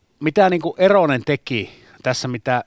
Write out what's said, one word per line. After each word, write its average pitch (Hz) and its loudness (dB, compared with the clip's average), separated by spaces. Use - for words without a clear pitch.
mitä 185 2
niinku 170 -4
Eronen 180 2
teki 127 -6
tässä, 127 -4
mitä 123 -4